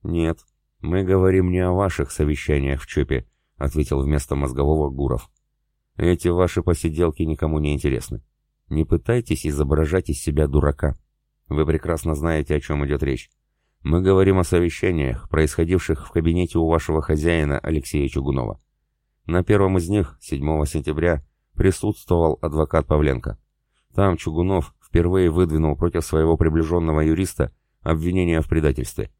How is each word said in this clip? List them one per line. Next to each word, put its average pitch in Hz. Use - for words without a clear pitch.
«Нет, 82
мы 92
говорим 92
не 90
о 90
ваших 92
совещаниях 71
в -
чопе», 67
ответил 71
вместо 71
Мозгового 69
Гуров. 65
Эти 87
ваши 87
посиделки 82
никому 78
не 73
интересны. 64
Не 78
пытайтесь 85
изображать 73
из 76
себя 76
дурака. 71
Вы 73
прекрасно 80
знаете, 76
о 73
чём 71
идёт 71
речь. 67
Мы 85
говорим 95
о 90
совещаниях, 85
происходивших 82
в -
кабинете 82
у 82
вашего 78
хозяина 78
Алексея 73
Чугунова. 65
На 87
первом 98
из 85
них, 98
седьмого 76
сентября, 76
присутствовал 90
адвокат 78
Павленко. 69
Там 95
Чугунов 87
впервые 87
выдвинул 78
против 82
своего 80
приближённого 80
юриста 80
обвинение 82
в -
предательстве. 71